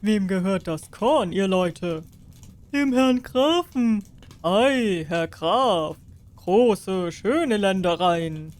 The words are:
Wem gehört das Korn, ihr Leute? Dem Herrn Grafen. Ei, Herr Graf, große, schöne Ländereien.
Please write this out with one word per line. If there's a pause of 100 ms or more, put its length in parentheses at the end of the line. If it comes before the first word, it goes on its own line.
Wem
gehört
das
Korn,
ihr
Leute? (680)
Dem
Herrn
Grafen. (380)
Ei,
Herr
Graf, (420)
große,
schöne
Ländereien.